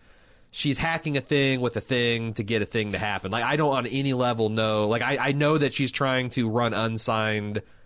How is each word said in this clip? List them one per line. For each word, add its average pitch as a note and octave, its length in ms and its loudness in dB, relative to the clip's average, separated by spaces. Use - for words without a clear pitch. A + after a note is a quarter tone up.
she's C#3+ 260 -2
hacking D#3+ 380 -2
a C3+ 40 -2
thing C3+ 400 2
with B2 160 -2
a G#2 40 -4
thing A#2 540 0
to - 80 -4
get G#2 200 0
a - 20 -2
thing G#2 280 -2
to F#2 60 -2
happen. G2 340 -4
Like, A#2 120 -2
I C#3 120 0
don't D3 180 2
on B2 120 -2
any C3+ 260 0
level B2 360 2
know. G#2+ 400 2
Like, A#2 140 2
I, C3+ 140 0
I C3 160 0
know D3 260 4
that C#3 160 0
she's C3 180 -2
trying B2+ 380 0
to A#2+ 180 0
run A2+ 260 0
unsigned G#2+ 880 -2